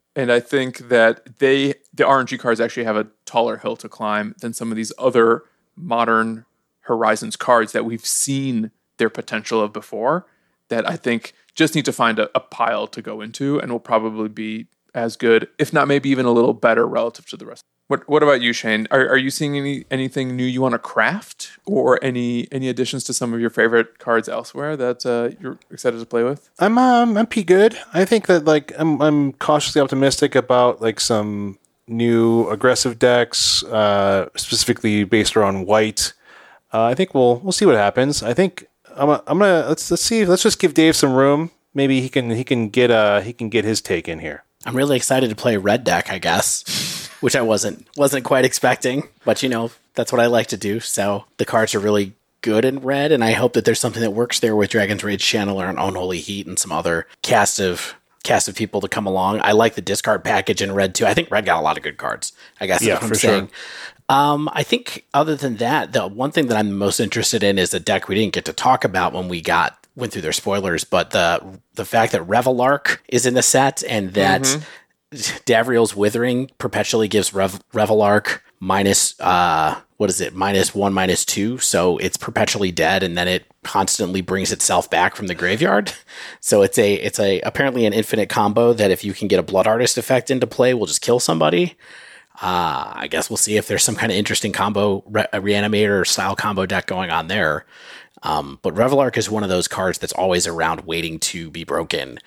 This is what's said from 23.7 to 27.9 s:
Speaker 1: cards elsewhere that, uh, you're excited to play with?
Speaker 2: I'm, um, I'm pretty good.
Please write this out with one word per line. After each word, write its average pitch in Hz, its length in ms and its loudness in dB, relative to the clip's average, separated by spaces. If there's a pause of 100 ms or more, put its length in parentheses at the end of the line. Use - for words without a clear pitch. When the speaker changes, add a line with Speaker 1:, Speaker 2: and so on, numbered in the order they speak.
Speaker 1:
cards 113 320 -2
elsewhere 143 480 -8
that, 123 280 -4
uh, 120 360 -2
you're 127 160 -12 (140)
excited 127 280 -4
to 117 60 -12
play 117 180 -2
with? 135 260 -4 (100)
Speaker 2:
I'm, 214 180 4
um, 240 400 4
I'm 226 80 2
pretty 208 200 -2
good. 190 340 4 (140)